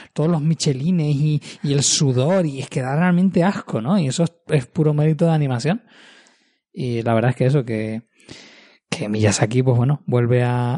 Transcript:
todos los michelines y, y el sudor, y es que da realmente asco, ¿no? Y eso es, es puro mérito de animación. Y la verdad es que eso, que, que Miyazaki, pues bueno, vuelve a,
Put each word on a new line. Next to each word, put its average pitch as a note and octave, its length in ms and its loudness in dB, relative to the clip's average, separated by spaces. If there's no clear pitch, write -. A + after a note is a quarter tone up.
todos D3+ 160 -2
los E3 140 0
michelines D3+ 760 0
y, D3+ 240 0
y C#3+ 100 -2
el C#3 100 0
sudor, C#3+ 640 2
y C#3 160 -6
es B2+ 80 -10
que C#3 140 -6
da C3 120 -4
realmente F3+ 480 2
asco, - 380 -2
¿no? A#2+ 180 0
Y D#3+ 100 0
eso E3 160 0
es, - 100 -4
es C3+ 180 0
puro D3+ 260 0
mérito D3+ 320 0
de E3 80 4
animación. C#3+ 500 -2
Y A#2+ 260 -4
la A#2 140 0
verdad A2+ 160 2
es A#2+ 60 -2
que B2+ 100 2
eso, C3+ 180 2
que, A2 380 -6
que - 180 -8
Miyazaki, G#2+ 540 0
pues B2+ 160 2
bueno, C3 260 0
vuelve B2 400 2
a, B2 340 -2